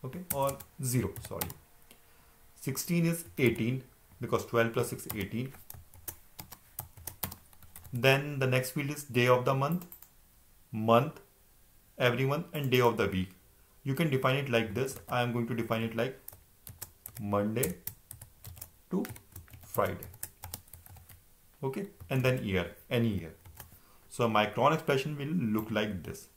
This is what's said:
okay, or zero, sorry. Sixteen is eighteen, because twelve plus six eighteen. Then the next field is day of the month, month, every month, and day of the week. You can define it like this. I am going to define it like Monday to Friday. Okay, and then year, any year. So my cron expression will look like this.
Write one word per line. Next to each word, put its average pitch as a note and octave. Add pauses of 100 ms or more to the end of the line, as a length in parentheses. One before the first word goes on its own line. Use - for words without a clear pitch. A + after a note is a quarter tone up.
okay, C3 (120)
or C#3 (260)
zero, A#2+ (160)
sorry. - (1040)
Sixteen E3
is E3 (120)
eighteen, B2 (360)
because A#2
twelve A2+
plus A#2+
six -
eighteen. A2 (2500)
Then C#3
the C3
next B2+
field C#3+
is D3
day A#2+
of B2
the C3+
month, D3 (880)
month, A2+ (800)
every B2+
month, D3
and C#3
day B2
of A#2
the G#2+
week. F#2 (500)
You C3+
can D#3+
define C3
it C3+
like A2+
this. B2+
I B2
am A#2+
going A#2
to B2
define A2+
it A2+
like A#2 (1000)
Monday G#2 (1120)
to F#3+ (640)
Friday. F#2+ (1600)
Okay, G3 (220)
and C3
then -
year, F#2 (240)
any A#2
year. F2 (720)
So A#2+
my G#2+
cron B2
expression D3
will C#3+
look A2
like G#2
this. -